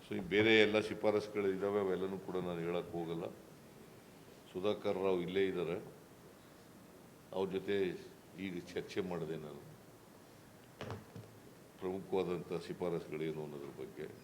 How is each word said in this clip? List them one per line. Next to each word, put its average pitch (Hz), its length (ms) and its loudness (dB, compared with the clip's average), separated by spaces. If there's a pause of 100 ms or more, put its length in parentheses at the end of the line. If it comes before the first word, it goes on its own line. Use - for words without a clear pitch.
So, 104 80 -4
ಈ 104 40 -2
ಬೇರೆ 107 380 8
ಎಲ್ಲ 104 220 8
ಶಿಫಾರಸುಗಳು 104 680 2
ಇದ್ದಾವೆ, 101 300 2
ಅವೆಲ್ಲನೂ 95 380 0
ಕೂಡ 90 180 -6
ನಾನು 90 240 -2
ಹೇಳಕ್ 85 320 -2
ಹೋಗಲ್ಲ. 85 320 -4 (1300)
ಸುಧಾಕರ್ 101 440 0
ರಾವ್ 92 260 4
ಇಲ್ಲೇ 92 240 2
ಇದ್ದಾರೆ, 87 360 0 (1500)
ಅವ್ರ 95 180 0
ಜೊತೆ 95 460 0 (420)
ಈಗ 90 360 -6
ಚರ್ಚೆ 87 260 -4
ಮಾಡಿದೆ 85 360 -2
ನಾನು, 73 240 -10 (2250)
ಪ್ರಮುಖವಾದಂಥ 90 840 -2
ಶಿಫಾರಸುಗಳೇನು 80 760 -2
ಅನ್ನೋದ್ರ 71 220 -8
ಬಗ್ಗೆ. 67 420 -10 (160)